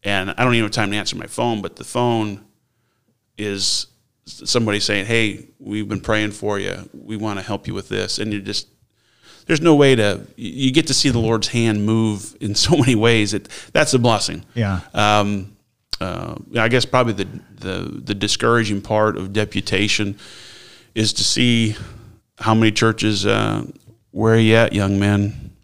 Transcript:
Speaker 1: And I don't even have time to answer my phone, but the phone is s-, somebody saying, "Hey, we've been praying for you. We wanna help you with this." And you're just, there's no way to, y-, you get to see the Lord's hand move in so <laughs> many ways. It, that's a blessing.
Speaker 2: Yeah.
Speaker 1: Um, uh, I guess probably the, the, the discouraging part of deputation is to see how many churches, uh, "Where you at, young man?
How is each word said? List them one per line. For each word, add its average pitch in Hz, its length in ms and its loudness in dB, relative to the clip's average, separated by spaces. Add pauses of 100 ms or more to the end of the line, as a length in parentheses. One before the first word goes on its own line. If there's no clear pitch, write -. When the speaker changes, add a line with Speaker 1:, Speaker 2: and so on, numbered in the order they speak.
Speaker 1:
And 98 260 -2
I 120 120 -2
don't 123 100 2
even 117 120 2
have 101 60 -6
time 104 200 -2
to 104 60 -4
answer 98 180 -6
my - 120 -12
phone, 117 340 -2
but 92 160 -10
the - 80 -14
phone 110 560 -2 (960)
is 101 500 -4 (400)
s-, - 220 -20
somebody 110 320 0
saying, 101 240 0
"Hey, 113 420 0 (120)
we've 104 280 -6
been 101 140 -6
praying 107 300 0
for 104 280 -4
you. 92 340 -8
We - 240 -14
wanna 101 240 -6
help 101 260 -8
you 95 60 -8
with 95 140 -8
this." 98 320 -4
And 107 140 -4
you're 101 80 -6
just, 104 260 -6 (760)
there's 156 160 0
no 165 140 6
way 139 200 8
to, 104 240 2
y-, - 60 -16 (100)
you 131 360 -2
get 160 160 2
to 147 60 -2
see - 160 2
the 120 100 0
Lord's 110 280 0
hand 113 380 0
move 110 560 -2
in 104 120 -4
so - 240 2
<laughs> 139 60 4
many 123 120 4
ways. 110 380 4
It, 101 140 -6 (240)
that's 147 220 2
a 131 60 6
blessing. 110 440 0 (120)
Speaker 2:
Yeah. 98 260 -2 (120)
Speaker 1:
Um, 101 600 0 (460)
uh, 87 340 -8 (220)
I 113 100 2
guess 123 160 2
probably 123 300 2
the, 98 140 -6 (340)
the, 92 420 -8
the 104 120 -4
discouraging 104 680 0
part 107 340 0
of 95 160 -8
deputation 104 880 -2 (760)
is 107 180 0
to - 100 -4
see 117 540 2 (640)
how 113 140 2
many 110 200 4
churches, 107 520 0
uh, 107 380 0 (480)
"Where 110 260 4
you 110 180 6
at, 113 180 4
young 98 260 2
man? 101 520 0 (120)